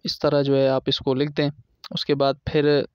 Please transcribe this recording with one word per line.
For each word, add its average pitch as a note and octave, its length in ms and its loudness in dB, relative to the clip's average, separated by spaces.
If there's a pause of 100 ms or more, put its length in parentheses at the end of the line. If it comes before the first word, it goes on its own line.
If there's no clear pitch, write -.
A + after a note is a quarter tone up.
इस - 160 -6
तरह D3 200 2
जो C#3 140 2
है C3+ 140 4
आप C3 200 0
इसको C3 240 -2
लिख D3 160 -2
दें। D3 200 -2 (420)
उसके D#3+ 220 -4
बाद C#3 260 0 (100)
फिर D3 460 2